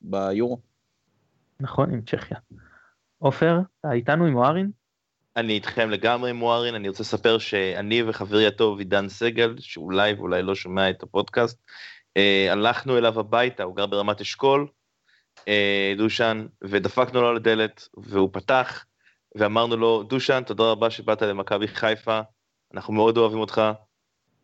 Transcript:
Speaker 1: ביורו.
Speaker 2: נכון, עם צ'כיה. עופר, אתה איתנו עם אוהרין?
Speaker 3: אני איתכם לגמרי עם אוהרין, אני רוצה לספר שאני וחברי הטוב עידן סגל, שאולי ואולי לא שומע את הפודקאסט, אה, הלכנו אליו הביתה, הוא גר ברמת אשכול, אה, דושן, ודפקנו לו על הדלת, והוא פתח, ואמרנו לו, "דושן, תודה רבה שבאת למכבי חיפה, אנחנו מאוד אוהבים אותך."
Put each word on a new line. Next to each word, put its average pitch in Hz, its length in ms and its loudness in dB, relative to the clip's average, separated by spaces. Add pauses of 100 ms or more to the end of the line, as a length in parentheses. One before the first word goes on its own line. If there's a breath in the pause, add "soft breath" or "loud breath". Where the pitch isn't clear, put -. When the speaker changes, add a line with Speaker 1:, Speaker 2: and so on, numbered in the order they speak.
Speaker 1:
ביורו. 101 580 -2 (1000)
Speaker 2:
נכון, 135 300 -2
עם 117 120 -4
צ'כיה. - 360 -8 (800 soft breath)
עופר, 160 400 2 (220)
אתה 147 120 -4
איתנו 143 340 2
עם 139 100 2
אוהרין? 165 340 2 (680)
Speaker 3:
אני 113 160 0
איתכם 110 380 -2
לגמרי 120 400 0
עם 120 120 -6
אוהרין, 117 320 0
אני 101 140 -6
רוצה 98 140 -8
לספר 113 360 2
שאני 101 640 0
וחברי 107 440 2
הטוב 104 320 2
עידן 98 300 0
סגל, 117 500 -2
שאולי 95 540 -2
ואולי 90 300 -2
לא 95 120 -2
שומע 95 360 -2
את - 120 -8
הפודקאסט, 113 600 -2 (540 loud breath)
אה, 98 360 4
הלכנו 120 460 0
אליו 113 220 2
הביתה, 117 420 -2
הוא 92 140 -8
גר 101 100 -2
ברמת 101 340 -2
אשכול, 139 460 0 (840)
אה, 101 480 2
דושן, 110 500 0 (160)
ודפקנו 104 580 0
לו 120 80 4
על 120 80 2
הדלת, 110 600 0
והוא 101 360 0
פתח, 127 520 -2 (500)
ואמרנו 113 420 2
לו, 113 260 2
"דושן, 127 440 0
תודה 110 180 0
רבה 113 260 2
שבאת 110 320 -2
למכבי 101 460 -2
חיפה, 110 520 -2 (540)
אנחנו 98 180 -8
מאוד 113 240 4
אוהבים 110 220 2
אותך." 107 200 -4 (840)